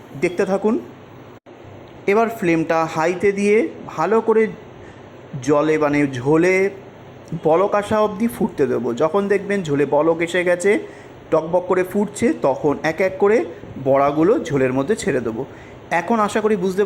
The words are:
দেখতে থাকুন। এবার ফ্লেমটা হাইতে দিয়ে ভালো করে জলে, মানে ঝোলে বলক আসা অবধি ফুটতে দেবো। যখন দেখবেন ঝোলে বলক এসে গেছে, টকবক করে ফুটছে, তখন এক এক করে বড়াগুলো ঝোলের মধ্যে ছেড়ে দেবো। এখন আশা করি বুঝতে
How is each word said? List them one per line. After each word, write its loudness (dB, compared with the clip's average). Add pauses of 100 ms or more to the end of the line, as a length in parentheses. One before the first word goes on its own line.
(220)
দেখতে 0
থাকুন। 0 (1300)
এবার 2
ফ্লেমটা 0
হাইতে 0
দিয়ে 2 (320)
ভালো 0
করে 4 (1000)
জলে, 2
মানে 2
ঝোলে 2 (880)
বলক 2
আসা 0
অবধি 0
ফুটতে -2
দেবো। -2
যখন 0
দেখবেন -2
ঝোলে 0
বলক 2
এসে -2
গেছে, 2 (600)
টকবক 0
করে 2
ফুটছে, -2 (140)
তখন 0 (100)
এক -2
এক 0
করে 4 (460)
বড়াগুলো 4 (100)
ঝোলের 0
মধ্যে 0
ছেড়ে -2
দেবো। -6 (440)
এখন 0
আশা 0
করি 0
বুঝতে 0